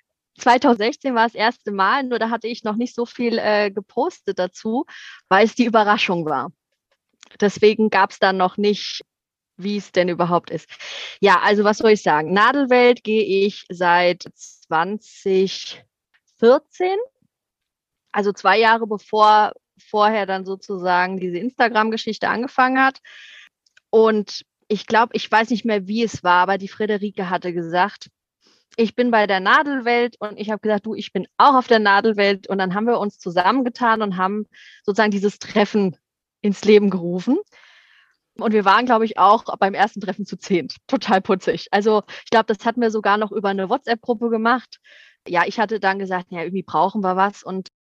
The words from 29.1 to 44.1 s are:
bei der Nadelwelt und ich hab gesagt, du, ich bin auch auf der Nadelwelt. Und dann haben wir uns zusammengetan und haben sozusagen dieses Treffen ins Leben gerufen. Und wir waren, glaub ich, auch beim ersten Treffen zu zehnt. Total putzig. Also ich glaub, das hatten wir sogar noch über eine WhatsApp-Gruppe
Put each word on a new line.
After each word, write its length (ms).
bei 160
der 120
Nadelwelt 800
und 180
ich 140
hab 100
gesagt, 240
du, 100
ich 160
bin 160
auch 180
auf 120
der 120
Nadelwelt. 680
Und 120
dann 160
haben 120
wir 120
uns 200
zusammengetan 840
und 140
haben 300
sozusagen 280
dieses 280
Treffen 580
ins 200
Leben 260
gerufen. 480
Und 160
wir 120
waren, 200
glaub 160
ich, 160
auch 280
beim 140
ersten 280
Treffen 240
zu 120
zehnt. 380
Total 340
putzig. 500
Also 320
ich 60
glaub, 160
das 180
hatten 160
wir 100
sogar 260
noch 140
über 180
eine 200
WhatsApp-Gruppe 600